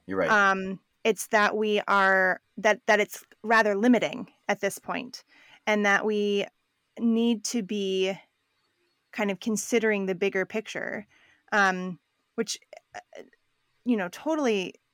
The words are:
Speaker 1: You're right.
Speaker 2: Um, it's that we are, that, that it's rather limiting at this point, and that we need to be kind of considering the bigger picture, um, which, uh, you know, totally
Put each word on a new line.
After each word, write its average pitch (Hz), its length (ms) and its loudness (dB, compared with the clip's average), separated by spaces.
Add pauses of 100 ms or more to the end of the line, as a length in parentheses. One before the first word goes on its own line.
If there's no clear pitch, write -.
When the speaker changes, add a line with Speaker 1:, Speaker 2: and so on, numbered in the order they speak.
Speaker 1:
You're 95 100 -4
right. 90 140 2
Speaker 2:
Um, 196 480 2 (240)
it's - 240 0
that 208 280 2
we 214 320 0
are, 190 540 4 (160)
that, 208 300 2
that 214 120 4
it's - 240 -4 (200)
rather 214 320 4
limiting 202 520 2 (200)
at 202 120 -2
this 196 200 -4
point, - 440 -10 (440)
and 208 180 2
that 202 180 2
we 208 440 0 (520)
need 226 460 0
to 240 160 -4
be 190 560 -4 (920)
kind 208 200 -4
of 185 80 -6
considering 214 680 -2
the 185 80 -2
bigger 190 300 -2
picture, - 640 -8 (460)
um, 185 440 0 (380)
which, - 240 -6 (340)
uh, - 60 -14 (840)
you 240 100 2
know, 185 140 -4
totally 240 640 -2 (200)